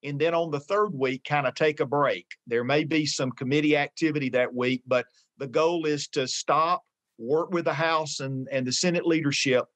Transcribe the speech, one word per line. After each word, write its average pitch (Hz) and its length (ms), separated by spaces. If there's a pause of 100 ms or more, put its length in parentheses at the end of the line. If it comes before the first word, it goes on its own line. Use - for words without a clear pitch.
And 143 160
then 165 160
on 170 160
the 143 100
third 202 340
week, 131 300
kinda 139 300
take 156 260
a 139 60
break. 127 400 (200)
There 120 180
may 143 200
be 156 220
some 135 260
committee 147 440
activity 147 540
that 123 240
week, 127 320
but 123 200 (320)
the 135 80
goal 160 400
is 147 220
to 135 180
stop, 160 560 (340)
work 151 340
with 175 140
the 160 80
House 156 480
and, 131 300
and 131 160
the 127 60
Senate 175 340
leadership 143 580 (120)